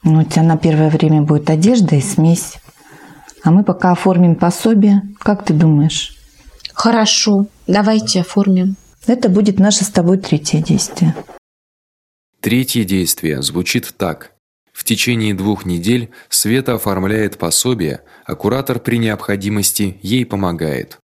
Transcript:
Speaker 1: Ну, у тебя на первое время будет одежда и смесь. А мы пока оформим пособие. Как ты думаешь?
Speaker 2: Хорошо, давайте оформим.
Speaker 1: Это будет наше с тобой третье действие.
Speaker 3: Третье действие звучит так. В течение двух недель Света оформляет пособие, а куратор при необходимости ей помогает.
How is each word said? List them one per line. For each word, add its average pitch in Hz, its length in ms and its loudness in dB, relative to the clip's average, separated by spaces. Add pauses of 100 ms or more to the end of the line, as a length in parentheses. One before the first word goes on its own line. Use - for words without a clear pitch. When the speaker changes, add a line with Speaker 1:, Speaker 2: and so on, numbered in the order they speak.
Speaker 1:
Ну, 156 180 4
у 156 40 4
тебя 160 200 0
на 165 120 4
первое 156 320 2
время 156 340 2
будет 147 280 0
одежда 175 460 2
и 135 40 2
смесь. 160 540 0 (880)
А - 80 2
мы 190 140 4
пока 185 280 0
оформим 175 420 4
пособие. 202 680 2 (160)
Как 202 260 -2
ты - 80 -2
думаешь? 156 640 2 (560)
Speaker 2:
Хорошо, 214 720 0 (200)
давайте 208 540 0
оформим. 190 560 0 (300)
Speaker 1:
Это 247 220 0
будет 196 300 2
наше 202 260 2
с - 60 -6
тобой 185 280 2
третье 151 440 -2
действие. - 520 -2 (1300)
Speaker 3:
Третье 120 440 0
действие 85 580 -2
звучит - 540 -4
так. - 360 -8 (400)
В - 120 -14
течение 110 500 -2
двух 95 320 -4
недель 104 440 -2 (200)
Света 127 440 -2
оформляет 101 640 -2
пособие, 87 640 -2 (240)
а - 100 -8
куратор 127 440 -2
при 120 180 -2
необходимости 101 1080 -4
ей 117 220 -2
помогает. 85 840 -4